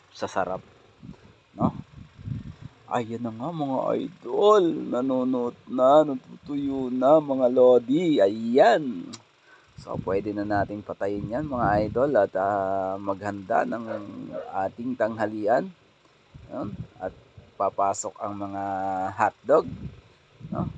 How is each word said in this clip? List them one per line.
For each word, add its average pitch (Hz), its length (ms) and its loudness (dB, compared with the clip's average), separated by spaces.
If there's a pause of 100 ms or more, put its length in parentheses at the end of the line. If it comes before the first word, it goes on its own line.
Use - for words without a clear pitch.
(140)
sa - 160 -8
sarap, 92 320 -4 (960)
no? - 160 0 (1200)
Ayan 117 320 -4
na 110 80 -8
nga, 127 160 -8
mga 139 280 -4 (280)
idol, 202 560 4 (240)
nanonood 127 800 -2
na, 135 400 6
natutuyo 135 880 -6
na, 135 240 6
mga 131 320 2
lodi. 127 720 6
Ayan. 117 880 4 (680)
So, - 240 -12
pwede 101 320 -2
na 104 80 -4
nating 104 400 -2
patayin 101 480 -6
yan, 147 160 -4
mga 107 400 0
idol, 120 320 0
at, 98 160 4
ah, 98 640 -2
maghanda 101 640 -2
ng 113 240 -6 (800)
ating 120 320 -8
tanghalian. 110 720 0 (800)
Yun. 156 240 -10 (240)
At 92 160 -10 (400)
papasok 98 640 -2
ang 101 240 -8
mga 98 220 -8 (500)
hotdog, 117 560 0 (800)
no? - 160 -4 (120)